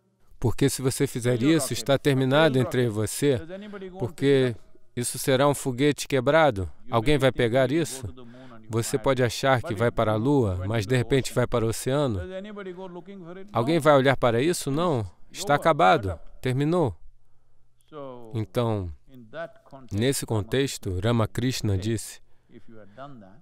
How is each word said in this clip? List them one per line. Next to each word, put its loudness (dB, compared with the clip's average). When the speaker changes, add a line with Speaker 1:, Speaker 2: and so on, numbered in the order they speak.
Speaker 1:
Porque 2
se -4
você 0
fizer -2
Speaker 2:
your 4
Speaker 1:
isso, 0
Speaker 2:
rocket, -4
Speaker 1:
está 0
Speaker 2:
a 0
Speaker 1:
terminado 4
Speaker 2:
failed 2
Speaker 1:
entre 0
Speaker 2:
rocket. -2
Speaker 1:
você, 0
Speaker 2:
Does -10
anybody -12
go -16
and -10
pick -4
it -10
Speaker 1:
porque 4
Speaker 2:
up? -16
Speaker 1:
isso -6
será 4
um 2
foguete 0
quebrado. 2
Speaker 2:
You -8
Speaker 1:
Alguém 4
Speaker 2:
may 2
Speaker 1:
vai 4
Speaker 2:
think -8
Speaker 1:
pegar 2
Speaker 2:
you 0
go 0
Speaker 1:
isso? -8
Speaker 2:
to -10
the -16
moon -16
and -18
you -20
Speaker 1:
Você -2
Speaker 2:
fly. 0
Speaker 1:
pode 2
achar 2
que -8
Speaker 2:
But -4
Speaker 1:
vai 4
Speaker 2:
if -2
Speaker 1:
para 2
a 2
Speaker 2:
you 0
Speaker 1:
Lua, 4
Speaker 2:
went -6
Speaker 1:
mas 0
Speaker 2:
to -8
Speaker 1:
de 2
Speaker 2:
the 4
Speaker 1:
repente 2
Speaker 2:
ocean, -12
Speaker 1:
vai 2
para 2
o 2
oceano. 0
Speaker 2:
does -10
anybody -12
go -12
looking -14
for -14
it? -16
Speaker 1:
Alguém 0
Speaker 2:
No. 2
Speaker 1:
vai 8
olhar 6
para 2
isso? -2
Não. 0
Speaker 2:
It's -12
Speaker 1:
Está 2
Speaker 2:
over. 2
Speaker 1:
acabado. 4
Speaker 2:
Shut -6
up. -16
Speaker 1:
Terminou. 0
Speaker 2:
So, -14
Speaker 1:
Então, -2
Speaker 2:
in -20
that -14
context, -16
Speaker 1:
nesse 0
contexto, -2
Speaker 2:
Ramakrishna 2
Speaker 1:
Ramakrishna 0
Speaker 2:
said, 0
Speaker 1:
disse, -4
Speaker 2:
"If -18
you -18
had -20
done -16
that, -20